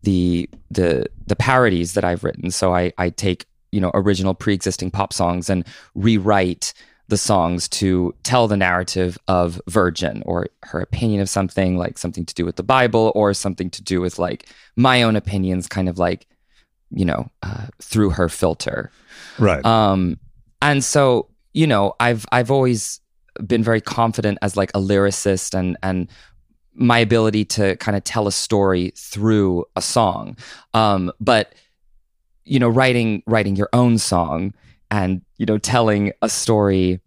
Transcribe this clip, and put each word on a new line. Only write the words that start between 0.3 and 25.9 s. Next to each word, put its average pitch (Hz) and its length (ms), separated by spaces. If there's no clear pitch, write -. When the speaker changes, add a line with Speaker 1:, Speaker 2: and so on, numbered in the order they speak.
Speaker 1:
the, 82 360
the - 80
parodies 110 600
that 95 100
I've 87 180
written. - 280
So 90 240
I, 90 240
I 90 100
take, 92 380
you 101 80
know, 92 140
original 95 400
pre-existing 92 560
pop 98 220
songs 87 360
and 92 160
rewrite 98 800
the 104 60
songs 87 500
to 92 440
tell 123 240
the 104 80
narrative 90 600
of 87 400
Virgin 85 580
or 87 200
her - 160
opinion 104 400
of 95 80
something, 92 500
like 87 200
something 85 280
to - 80
do 85 100
with 85 120
the - 60
Bible 113 380
or 101 200
something 92 360
to - 120
do 92 180
with, 90 180
like, 90 300
my 123 280
own 113 100
opinions, 95 540
kind 92 200
of 90 100
like, 87 280
you - 140
know, 73 260
uh, 104 240
through 104 300
her 85 180
filter. - 640
Speaker 2:
Right. 90 260
Speaker 1:
Um, 98 540
and 139 220
so, 131 460
you 156 140
know, 101 340
I've, 117 320
I've 123 180
always 127 500
been 113 160
very 113 180
confident 110 640
as, 101 140
like, 98 180
a 101 60
lyricist 98 800
and, 90 240
and 92 260